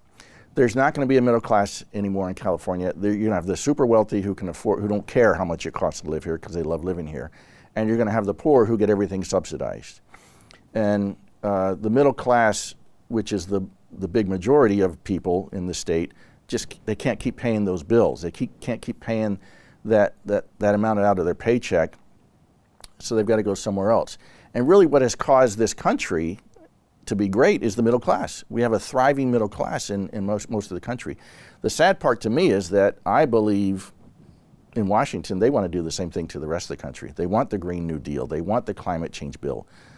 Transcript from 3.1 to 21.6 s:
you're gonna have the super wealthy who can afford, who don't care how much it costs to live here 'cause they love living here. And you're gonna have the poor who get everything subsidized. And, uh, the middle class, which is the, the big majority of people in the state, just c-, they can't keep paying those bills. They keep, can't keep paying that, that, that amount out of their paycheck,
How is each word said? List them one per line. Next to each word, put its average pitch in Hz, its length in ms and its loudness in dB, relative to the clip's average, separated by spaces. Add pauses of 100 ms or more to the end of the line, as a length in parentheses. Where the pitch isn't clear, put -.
you're 104 120 -2
gonna 107 120 0
have 85 100 -4
the 92 100 -2
super 143 300 0
wealthy 107 340 2
who 98 140 -4
can 92 140 -8
afford, 98 320 -2
who 104 80 -2
don't 104 180 -2
care 113 280 4
how 92 100 -2
much 85 220 -6
it 76 80 -8
costs - 280 -4
to 76 80 -8
live 78 140 -4
here 82 140 -4
'cause - 160 -14
they 85 80 -4
love 80 220 -4
living 87 220 -6
here. 76 240 -10 (460)
And 110 120 -2
you're 113 80 2
gonna 110 140 0
have 107 160 0
the 98 80 -2
poor 135 300 4
who 113 120 2
get 104 140 2
everything 95 340 0
subsidized. 69 760 -6 (720)
And, 104 420 0 (260)
uh, 98 320 0
the 107 160 -4
middle 139 220 4
class, 120 640 0 (340)
which 110 240 -2
is 92 140 -4
the, 98 160 -2 (360)
the 95 100 -6
big 101 200 0
majority 101 520 4
of 90 240 0
people 92 480 -2
in 92 140 -6
the 87 80 -6
state, 85 380 -4 (340)
just - 260 -6
c-, - 120 -20
they 107 100 -4
can't 110 240 -4
keep - 180 -6
paying 110 280 -2
those 92 180 -2
bills. 85 400 2
They 85 80 -6
keep, - 300 -8
can't 113 220 -6
keep - 180 -10
paying 110 380 -2 (460)
that, 107 300 4 (100)
that, 101 220 -2 (120)
that 104 160 2
amount 104 260 0
out 101 180 4
of 85 60 -2
their 85 100 0
paycheck, 110 640 0 (1000)